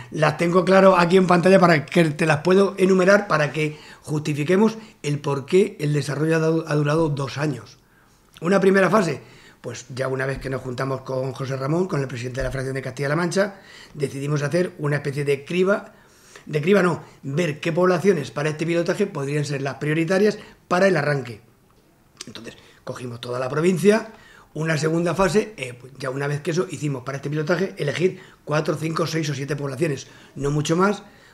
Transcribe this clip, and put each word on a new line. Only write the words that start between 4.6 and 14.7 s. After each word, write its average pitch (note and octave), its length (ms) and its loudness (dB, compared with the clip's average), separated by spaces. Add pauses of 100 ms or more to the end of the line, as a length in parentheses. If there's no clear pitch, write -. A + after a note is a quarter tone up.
el D3 160 -2
por C#3 260 -4
qué G3 360 2
el D3 120 0
desarrollo D3 440 0
ha - 20 2
dado, D#3+ 280 0
ha D3+ 80 -2
durado D3+ 360 2
dos C3+ 260 -6
años. C3+ 400 -6 (640)
Una F#3 180 0
primera F#3+ 300 4
fase, E3 320 0 (400)
pues A#2 240 -12 (100)
ya C3 140 -4
una C3 160 -4
vez C3+ 140 -4
que B2+ 100 -10
nos C3 140 -6
juntamos C3 400 -6
con C3 300 -6
José C3 260 -8
Ramón, D#3+ 300 0
con D3 120 -2
el C3 80 -4
presidente B2 320 -8
de C3 40 -4
la B2+ 60 -4
Fracción C3 240 -6
de C3+ 60 -6
Castilla-La C#3 360 -4
Mancha, F#3 440 -2 (320)
decidimos C#3 500 -4
hacer F3 360 -2